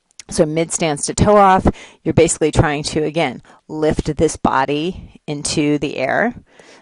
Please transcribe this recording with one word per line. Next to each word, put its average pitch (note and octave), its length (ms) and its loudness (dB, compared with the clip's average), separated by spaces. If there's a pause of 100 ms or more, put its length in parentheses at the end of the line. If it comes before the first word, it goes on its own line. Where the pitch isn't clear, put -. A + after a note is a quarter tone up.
(300)
So F3 160 2
mid D#3+ 240 -2
stance D3+ 360 -4
to D3+ 80 -8
toe G#3 220 4
off, F#3+ 300 6 (380)
you're D#3+ 100 -2
basically E3 380 2
trying D3+ 320 0
to, - 180 -4
again, D3+ 400 -4 (240)
lift D#3 500 -2
this D#3+ 200 0
body D3 920 -2
into D3 520 -2
the C#3+ 180 -6
air. C3 380 0 (480)